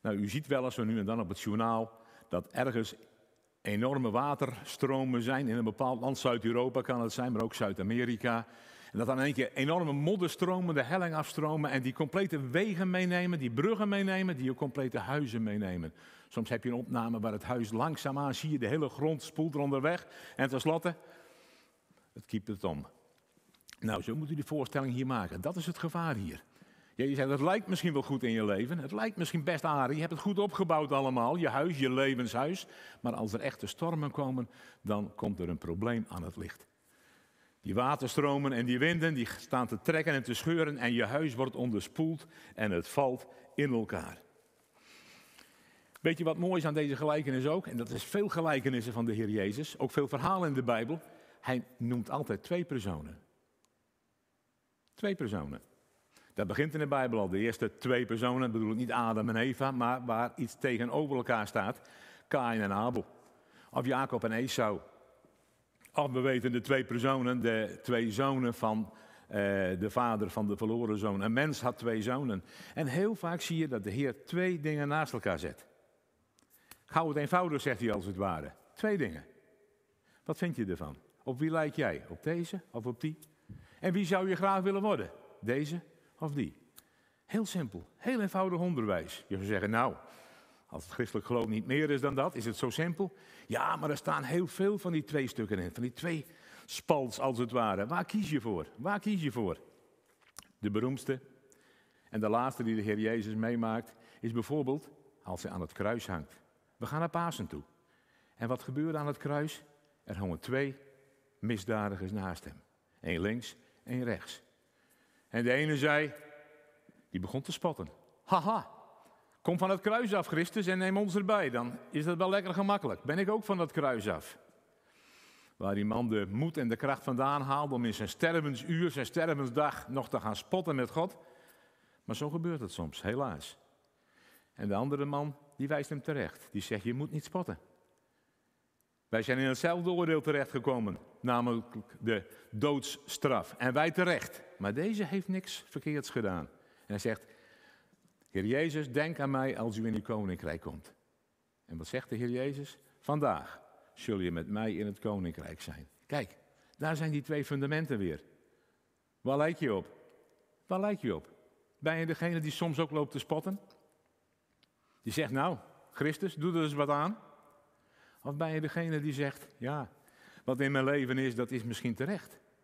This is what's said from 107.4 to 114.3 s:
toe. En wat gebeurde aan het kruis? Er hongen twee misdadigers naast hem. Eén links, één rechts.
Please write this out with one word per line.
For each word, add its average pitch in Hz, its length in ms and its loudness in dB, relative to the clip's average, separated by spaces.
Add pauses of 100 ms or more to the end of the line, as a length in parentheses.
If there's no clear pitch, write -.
toe. 73 160 -10 (720)
En 117 120 -4
wat 123 160 -2
gebeurde 151 340 -2
aan 147 100 -2
het 147 100 -2
kruis? 147 460 -4 (400)
Er 101 140 -8
hongen 90 220 -2
twee 131 380 -2 (600)
misdadigers 101 720 -2
naast 95 320 -6
hem. 69 180 -16 (400)
Eén 85 200 -2
links, 110 340 -2 (280)
één 123 200 -4
rechts. 110 400 -6 (840)